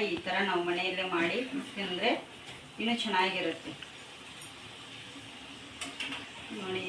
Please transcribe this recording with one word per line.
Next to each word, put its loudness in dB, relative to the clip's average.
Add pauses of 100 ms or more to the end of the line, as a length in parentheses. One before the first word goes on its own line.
(100)
ಈ 2 (100)
ಥರ 2 (140)
ನಾವು 6
ಮನೆಯಲ್ಲೇ 2
ಮಾಡಿ 4 (380)
ತಿಂದರೆ 2 (680)
ಇನ್ನೂ 4
ಚೆನ್ನಾಗಿರುತ್ತೆ. 2 (3000)
ನೋಡಿ, 0